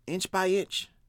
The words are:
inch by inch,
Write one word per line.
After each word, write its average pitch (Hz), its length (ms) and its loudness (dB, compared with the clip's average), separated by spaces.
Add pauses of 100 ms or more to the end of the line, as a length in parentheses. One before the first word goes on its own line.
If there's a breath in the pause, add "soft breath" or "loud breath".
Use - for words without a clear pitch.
inch 180 260 -4
by 190 180 2
inch, - 400 0 (200)